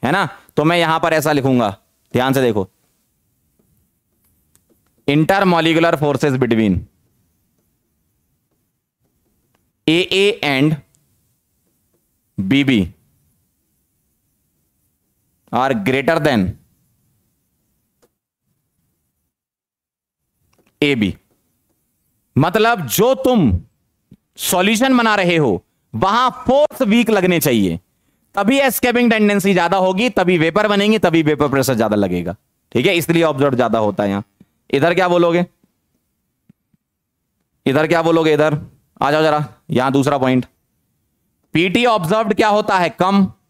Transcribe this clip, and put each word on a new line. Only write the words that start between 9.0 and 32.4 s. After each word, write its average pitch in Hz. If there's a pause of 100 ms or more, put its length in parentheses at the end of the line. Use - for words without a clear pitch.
ए 160 (160)
ए 196
and 147 (1600)
बी 117
बी 127 (2750)
are 127
greater 131
than 123 (4000)
ए 143
बी। 104 (1200)
मतलब 202
जो 220
तुम 247 (880)
सॉल्यूशन 220
बना 226
रहे 180
हो, 123 (300)
वहां 208 (100)
फोर्स 285
वीक 226
लगने 185
चाहिए, 104 (560)
तभी 208
एस्केपिंग 247
टेंडेंसी 202
ज्यादा 175
होगी, 185
तभी 180
वेपर 165
बनेंगी, 208
तभी 165
वेपर 147
प्रेशर 131
ज्यादा 107
लगेगा। 90 (360)